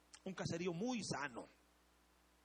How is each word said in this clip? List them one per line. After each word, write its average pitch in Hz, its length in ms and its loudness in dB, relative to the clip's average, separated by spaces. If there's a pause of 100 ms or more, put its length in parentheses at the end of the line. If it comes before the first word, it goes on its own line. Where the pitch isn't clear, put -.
(240)
Un 190 100 -4
caserío 175 380 0
muy 220 300 2
sano, 143 460 -2 (960)